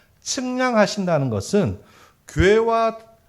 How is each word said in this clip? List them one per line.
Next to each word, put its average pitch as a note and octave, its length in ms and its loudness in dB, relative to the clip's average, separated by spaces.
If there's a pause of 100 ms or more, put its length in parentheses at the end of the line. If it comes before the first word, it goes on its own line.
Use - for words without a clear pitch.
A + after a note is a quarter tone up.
(220)
측량하신다는 G#3+ 1080 -2
것은 A2 500 -2 (460)
교회와 A3+ 720 2 (300)